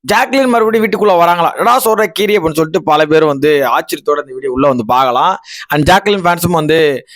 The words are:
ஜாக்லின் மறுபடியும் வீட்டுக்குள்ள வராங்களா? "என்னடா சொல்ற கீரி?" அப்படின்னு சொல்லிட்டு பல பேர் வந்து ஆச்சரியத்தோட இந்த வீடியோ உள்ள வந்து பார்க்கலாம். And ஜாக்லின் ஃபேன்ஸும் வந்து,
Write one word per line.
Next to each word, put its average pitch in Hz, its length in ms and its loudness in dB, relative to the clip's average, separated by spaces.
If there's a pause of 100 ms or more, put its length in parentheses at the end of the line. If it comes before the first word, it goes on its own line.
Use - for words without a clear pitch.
ஜாக்லின் 254 460 0
மறுபடியும் 220 340 2
வீட்டுக்குள்ள 208 300 0
வராங்களா? 170 360 2
"என்னடா 220 280 0
சொல்ற 220 340 0
கீரி?" 208 220 -2
அப்படின்னு 160 240 -2
சொல்லிட்டு 160 240 -2
பல 151 240 0
பேர் 156 180 2
வந்து 143 260 0 (160)
ஆச்சரியத்தோட 147 520 -2
இந்த 139 140 -12
வீடியோ 131 200 -8
உள்ள 135 160 0
வந்து 123 160 0
பார்க்கலாம். 131 500 0 (340)
And 151 180 -2
ஜாக்லின் 196 380 2
ஃபேன்ஸும் 175 340 0
வந்து, 156 200 0 (380)